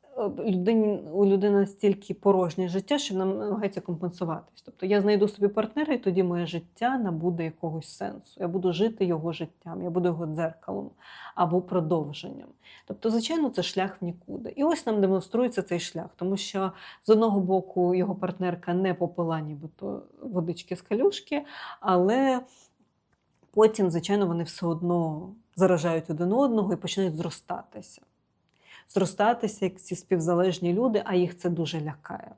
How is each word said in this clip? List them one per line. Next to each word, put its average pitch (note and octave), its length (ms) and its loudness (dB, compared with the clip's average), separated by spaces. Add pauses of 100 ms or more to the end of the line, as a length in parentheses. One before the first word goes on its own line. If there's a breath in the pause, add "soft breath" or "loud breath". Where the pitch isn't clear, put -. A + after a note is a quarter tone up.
(180)
е, G#3 320 -2
людині, G#3 480 2 (140)
у G3 140 4
людини G3+ 320 4
настільки G3 560 0
порожнє F#3 540 2
життя, G3 300 -2
що G#3+ 160 -4
вона F#3+ 200 0
намагається G#3 460 -4
компенсуватись. E3+ 840 -6
Тобто - 240 -10
я G3+ 140 4
знайду G#3 280 4
собі G3+ 200 0
партнера, A#3 460 0
і B3 40 -2
тоді F#3+ 240 2
моє F3 240 0
життя A3 520 -4
набуде E3+ 460 -2
якогось D#3+ 440 -6
сенсу. - 520 -10
Я F3+ 80 -2
буду F3+ 240 0
жити G3+ 320 0
його E3 280 0
життям, E3+ 500 -10
я F3 80 -4
буду F3 180 0
його E3 180 -2
дзеркалом D#3+ 640 -6 (440 loud breath)
або F3 260 2
продовженням. D#3+ 880 -4 (380 loud breath)
Тобто, A3 240 -4
звичайно, A#3+ 400 0
це F#3 120 -2
шлях F#3+ 400 -4
в - 20 -6
нікуди. A3 520 -8
І C#4 80 0
ось D#4+ 220 2
нам G#3+ 140 2
демонструється G3 600 2
цей F3 180 -2
шлях, - 260 -8 (100)
тому F#3+ 200 -2
що F#3+ 360 -4 (300 loud breath)
з - 80 -6
одного A3 300 6
боку F3+ 540 2
його F#3 200 0
партнерка F3+ 600 -4
не F#3 200 2
попила E3+ 460 -2
нібито D3+ 640 -10 (200)
водички F3+ 540 -6
з - 60 -18
калюшки, C#4+ 640 0 (360 loud breath)
але A3+ 600 4 (1120 loud breath)
потім, G#3+ 400 4
звичайно, G3 360 0
вони E3+ 180 -2
все - 220 -6
одно E3+ 640 0 (260)
заражають E3+ 540 2
один F3 220 0
одного A3+ 400 2
і E3+ 40 0
починають F3+ 400 -2
зростатися. - 840 -10 (840 loud breath)
Зростатися, G#3 760 0
як F#3 160 -4
ці - 160 -6
співзалежні F3 760 0
люди, G#3+ 320 2
а F#3+ 100 -2
їх F3+ 220 2
це F3+ 140 -2
дуже E3 300 -2
лякає. - 580 -10